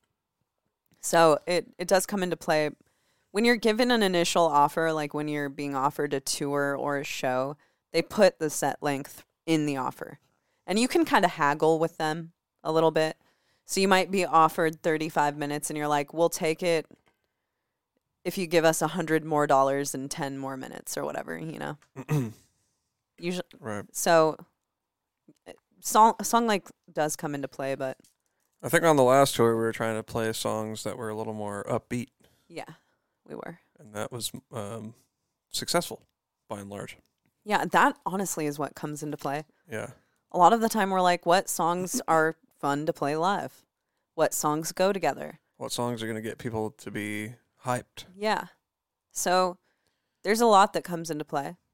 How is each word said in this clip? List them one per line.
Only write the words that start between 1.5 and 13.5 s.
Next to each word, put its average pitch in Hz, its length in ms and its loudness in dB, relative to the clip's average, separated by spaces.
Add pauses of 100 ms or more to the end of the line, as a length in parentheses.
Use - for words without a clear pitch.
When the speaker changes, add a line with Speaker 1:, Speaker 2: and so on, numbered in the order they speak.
Speaker 1:
it 175 80 -6
does 185 200 2
come 202 160 -4
into 175 160 -4
play. 151 320 0 (640)
When 208 120 0
you're 240 120 4
given 220 340 2
an 226 120 2
initial 175 420 2
offer, 156 480 2
like 151 200 -4
when 151 160 -6
you're 147 220 -4
being 143 240 -8
offered 143 400 -2
a 135 60 -2
tour 143 540 -4
or 139 240 -4
a 143 60 -8
show, 135 520 -4 (360)
they 165 80 0
put 185 380 4
the 156 100 -2
set - 340 -4
length 139 420 -6 (200)
in 156 220 2
the 143 100 -4
offer. - 420 -8 (480)
And 190 120 -2
you 240 100 2
can 339 160 2
kinda 220 240 4
haggle 156 500 2
with 160 200 -2
them 160 340 -4 (300)
a 160 100 -4
little 160 200 4
bit. 160 260 0 (480)